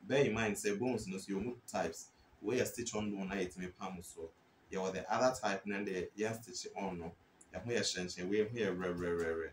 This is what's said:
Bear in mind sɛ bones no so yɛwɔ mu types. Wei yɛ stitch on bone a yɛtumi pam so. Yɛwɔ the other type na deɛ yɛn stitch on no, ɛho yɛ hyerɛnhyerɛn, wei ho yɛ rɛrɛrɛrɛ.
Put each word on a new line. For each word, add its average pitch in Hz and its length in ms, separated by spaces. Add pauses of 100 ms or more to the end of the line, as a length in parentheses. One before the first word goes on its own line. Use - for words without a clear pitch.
Bear 135 240
in 107 80
mind 107 240
sɛ 101 200
bones 117 300
no 95 100
so 98 140
yɛwɔ 98 140
mu 123 100 (100)
types. - 460 (300)
Wei 117 180
yɛ 113 80
stitch - 260
on 107 160
bone 98 220
a 101 40
yɛtumi 90 400
pam 92 280
so. - 260 (420)
Yɛwɔ 92 220
the 92 180
other 127 280
type 98 260
na 101 120
deɛ 95 380
yɛn 110 280
stitch - 320
on 92 240
no, 85 160 (360)
ɛho 92 140
yɛ 120 140
hyerɛnhyerɛn, 90 500
wei 107 140
ho 107 60
yɛ 101 280
rɛrɛrɛrɛ. 85 760